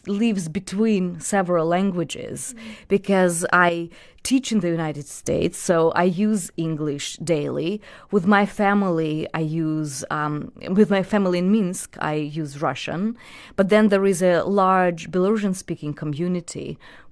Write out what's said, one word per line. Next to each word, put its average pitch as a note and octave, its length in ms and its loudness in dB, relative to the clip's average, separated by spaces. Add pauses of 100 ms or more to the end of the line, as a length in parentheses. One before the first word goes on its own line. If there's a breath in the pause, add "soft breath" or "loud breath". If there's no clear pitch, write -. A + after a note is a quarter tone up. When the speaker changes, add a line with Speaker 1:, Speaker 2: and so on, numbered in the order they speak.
Speaker 1:
lives G3+ 400 0
between F#3+ 720 -2
several F3 460 0
languages, F3 920 -2
Speaker 2:
Mm. A3 320 -18
Speaker 1:
because F#3 640 2
I E3+ 380 4 (320 loud breath)
teach B3+ 300 0
in A3 80 2
the F3 100 0
United D#3 380 -4
States, - 500 -2
so E3 340 4
I F3 120 2
use G3+ 540 0
English D3+ 600 -4
daily. D3+ 640 -2 (300 loud breath)
With F#3 160 2
my G3+ 180 6
family, F#3 880 0
I D#3 60 -4
use, D#3 720 -4
um, D3 400 -6 (180)
with G3 200 4
my G3 140 2
family F#3 360 0
in F3+ 120 2
Minsk, F#3+ 480 -2
I D3+ 160 -4
use D3 460 -6
Russian. D#3+ 560 -4 (380 loud breath)
But F#3+ 140 2
then G#3+ 180 6
there G3 180 4
is F#3 160 2
a F3+ 220 4
large F#3 640 2
Belarusian-speaking F#3 840 -2
community E3+ 840 -6 (340 loud breath)